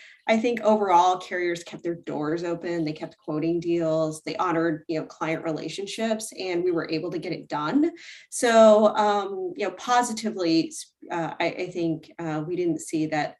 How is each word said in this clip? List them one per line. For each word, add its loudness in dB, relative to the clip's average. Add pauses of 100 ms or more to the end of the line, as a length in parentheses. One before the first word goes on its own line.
(280)
I 6
think 0
overall 6
carriers -4
kept -14
their -4
doors -4
open. -4
They -2
kept -12
quoting -2
deals. 0
They -8
honored, 0
you -2
know, -6
client -4
relationships, -6
and -2
we 0
were -2
able -4
to -6
get -6
it -12
done. 0 (400)
So, 8
um, 0
you -4
know, -4
positively, 0 (380)
uh, -4
I, 0
I -4
think, -4 (100)
uh, -4
we -6
didn't -2
see -2
that, -4